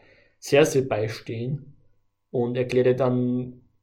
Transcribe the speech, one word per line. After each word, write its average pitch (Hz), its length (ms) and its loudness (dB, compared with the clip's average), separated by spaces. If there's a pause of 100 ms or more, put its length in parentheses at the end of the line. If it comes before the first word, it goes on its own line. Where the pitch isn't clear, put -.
(460)
Cersei 143 360 4
beistehen 117 960 -6 (560)
und 123 240 -2
erklärt 127 320 2
ihr 127 80 4
dann, 123 680 -2 (220)